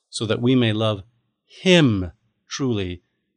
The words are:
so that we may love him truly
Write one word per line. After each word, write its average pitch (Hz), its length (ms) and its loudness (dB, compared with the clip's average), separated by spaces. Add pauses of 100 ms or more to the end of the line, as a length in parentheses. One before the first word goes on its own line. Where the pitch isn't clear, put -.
so - 180 -8
that 110 160 -2
we 127 120 2
may 117 180 2
love 107 300 -4 (440)
him 127 680 2 (360)
truly 101 540 -6 (340)